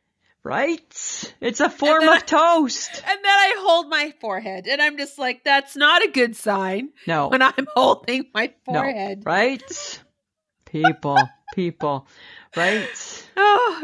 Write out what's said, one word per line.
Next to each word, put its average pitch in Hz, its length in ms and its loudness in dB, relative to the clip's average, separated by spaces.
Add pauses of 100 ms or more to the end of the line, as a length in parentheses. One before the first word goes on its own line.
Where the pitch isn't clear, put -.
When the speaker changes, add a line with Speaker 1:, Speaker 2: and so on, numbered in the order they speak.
(420)
Speaker 1:
Right? - 960 -6
It's - 200 -4
a 330 80 4
form 302 320 2
Speaker 2:
then 320 80 6
Speaker 1:
of 330 60 8
Speaker 2:
I 320 60 4
Speaker 1:
toast. 320 760 2
Speaker 2:
And 392 300 -6
then 392 60 2
I 392 280 4
hold 339 300 2
my 302 320 -4
forehead, 190 480 -8
and 285 140 -2
I'm 294 140 0
just 285 220 -10
like, 254 260 -6
"That's 277 320 0
not 311 280 4
a 392 40 0
good 240 260 0
sign 196 540 -4 (180)
Speaker 1:
No. 156 220 0
Speaker 2:
when 262 140 2
I'm 262 280 2
<laughs> - 60 -16
holding 262 580 0
my 247 180 -4 (160)
Speaker 1:
No. 262 120 -4
Speaker 2:
forehead." 202 460 -6
Speaker 1:
Right? 247 760 -4 (640)
People, 151 540 0 (360)
people, 156 520 -4 (500)
right? 196 320 -2 (480)
Speaker 2:
Oh, 403 480 2